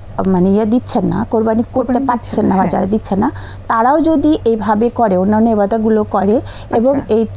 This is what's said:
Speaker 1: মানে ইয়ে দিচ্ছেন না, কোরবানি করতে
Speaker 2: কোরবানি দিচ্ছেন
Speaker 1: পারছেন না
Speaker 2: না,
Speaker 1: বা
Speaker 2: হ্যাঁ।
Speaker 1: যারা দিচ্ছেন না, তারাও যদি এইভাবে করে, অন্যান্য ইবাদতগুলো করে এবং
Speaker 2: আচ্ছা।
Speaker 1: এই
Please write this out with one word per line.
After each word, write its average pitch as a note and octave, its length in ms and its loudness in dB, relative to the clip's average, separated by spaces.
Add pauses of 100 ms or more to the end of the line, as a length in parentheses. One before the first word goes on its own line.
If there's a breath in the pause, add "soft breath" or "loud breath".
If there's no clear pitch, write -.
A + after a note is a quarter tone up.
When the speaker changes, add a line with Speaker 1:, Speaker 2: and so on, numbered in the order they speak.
(280)
Speaker 1:
মানে F#3 220 2
ইয়ে G#3 160 2
দিচ্ছেন A3 400 0
না, F#3 240 -2
কোরবানি A3 340 0
করতে - 100 -10
Speaker 2:
কোরবানি B3+ 260 -2
দিচ্ছেন B3+ 180 -2
Speaker 1:
পারছেন A3 280 -2
না - 40 2
Speaker 2:
না, G3 60 2
Speaker 1:
বা F#3+ 60 2
Speaker 2:
হ্যাঁ। E3 100 0
Speaker 1:
যারা G3 140 0
দিচ্ছেন G3+ 340 -2
না, G#3 120 0 (360 loud breath)
তারাও B3 340 2
যদি D4+ 440 2
এইভাবে A3 440 2
করে, G3+ 280 0
অন্যান্য G#3+ 320 2
ইবাদতগুলো G#3+ 540 2
করে G#3 380 0 (300 loud breath)
এবং B3+ 260 2
Speaker 2:
আচ্ছা। B3 160 -2
Speaker 1:
এই A3+ 240 0